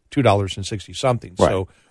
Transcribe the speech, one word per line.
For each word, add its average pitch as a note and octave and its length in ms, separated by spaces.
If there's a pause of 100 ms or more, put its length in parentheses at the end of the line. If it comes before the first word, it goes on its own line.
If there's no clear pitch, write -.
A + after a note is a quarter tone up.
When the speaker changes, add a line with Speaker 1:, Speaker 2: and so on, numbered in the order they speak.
Speaker 1:
two C#3 140
dollars G2+ 340
and G2 80
sixty F#2+ 280
something. A#2 440
Speaker 2:
Right, - 120
Speaker 1:
So, G2 180 (240)